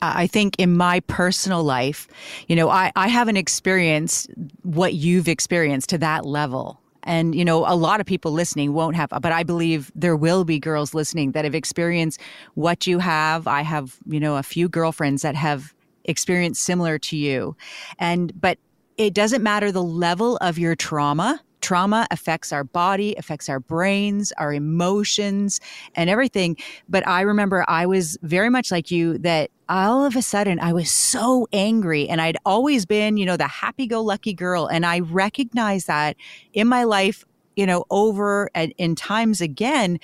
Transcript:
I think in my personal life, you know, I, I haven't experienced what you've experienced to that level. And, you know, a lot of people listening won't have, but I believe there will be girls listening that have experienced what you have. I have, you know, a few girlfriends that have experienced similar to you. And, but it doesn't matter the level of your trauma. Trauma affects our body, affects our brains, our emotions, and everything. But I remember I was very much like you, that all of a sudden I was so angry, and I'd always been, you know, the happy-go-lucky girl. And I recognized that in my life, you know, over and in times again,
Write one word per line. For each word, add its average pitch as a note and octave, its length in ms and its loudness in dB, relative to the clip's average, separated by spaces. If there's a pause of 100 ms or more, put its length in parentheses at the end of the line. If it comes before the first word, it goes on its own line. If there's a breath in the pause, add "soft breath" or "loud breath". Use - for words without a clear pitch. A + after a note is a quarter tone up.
I F3 260 0
think G3+ 300 2
in F3 200 4
my F3+ 240 4
personal F#3 640 0
life, C3+ 440 -2 (400 loud breath)
you E3+ 80 2
know, E3 140 4
I, F#3 260 4
I F#3+ 140 2
haven't A#3 280 2
experienced E3+ 920 0 (340)
what F3 300 0
you've E3+ 340 2
experienced D#3 640 0
to F3 100 0
that D#3 260 0
level. C#3 540 -4 (240)
And, E3 300 0
you F3 120 2
know, E3 200 4
a - 120 2
lot F3+ 240 2
of - 40 -8
people F3 280 -2
listening D3 400 -2
won't D#3+ 240 0
have, D3+ 120 -2
but D#3+ 220 -2
I E3 120 0
believe E3 520 -2
there E3 220 2
will E3+ 260 2
be D#3+ 160 0
girls D3+ 340 -2
listening D3+ 380 -2
that D3+ 140 -2
have C#3+ 100 -2
experienced E3+ 640 -2 (360 loud breath)
what E3+ 300 0
you F3+ 140 2
have. D#3+ 480 0
I C#3+ 140 2
have, D3+ 340 -4 (120)
you D3+ 120 -2
know, D3 160 0
a C#3 80 -2
few E3+ 240 -2
girlfriends D#3+ 540 -2
that D3+ 140 -2
have D3 380 -2 (300)
experienced F3 600 -2
similar E3+ 360 0
to - 160 -8
you. C#3+ 400 -2 (420 loud breath)
And, F3 420 -2
but F3+ 180 0 (400)
it G#3+ 160 0
doesn't G#3+ 280 2
matter G#3 300 0
the F#3 120 0
level F3 580 0
of E3+ 180 -2
your E3 160 0
trauma. D#3 640 -2 (200)
Trauma G3+ 500 2
affects D#3+ 400 -6
our C#3+ 120 -2
body, G3 540 0
affects - 320 -10
our C3+ 100 -4
brains, G3 760 -2
our D3 200 -4
emotions, G3 1080 0 (360 loud breath)
and E3+ 140 2
everything. G3 460 2 (340 loud breath)
But F#3 180 0
I F#3 140 2
remember G3+ 460 2
I E3+ 180 2
was F#3 360 0
very F3+ 280 2
much B3 220 2
like F3 200 -2
you, E3+ 280 2
that E3 300 0 (200)
all G#3+ 360 2
of A#3 100 0
a B3+ 60 0
sudden G3+ 380 0
I E3+ 120 0
was E3+ 200 0
so B3 600 2
angry, G3 560 2
and D#3+ 140 0
I'd E3 240 0
always A3+ 400 2
been, G#3+ 320 2
you F#3+ 80 0
know, F3+ 120 0
the D3 100 0
happy-go-lucky A3 880 -4
girl. F3 340 -2
And E3 180 0
I F3 140 0
recognized G3 880 -2
that D3+ 280 0 (380 loud breath)
in G#3+ 140 2
my B3 160 4
life, G3+ 420 0 (300)
you G3+ 100 2
know, F3 240 2
over G3+ 640 2
and E3 240 -2
in E3 180 0
times G#3+ 460 0
again, F3 640 0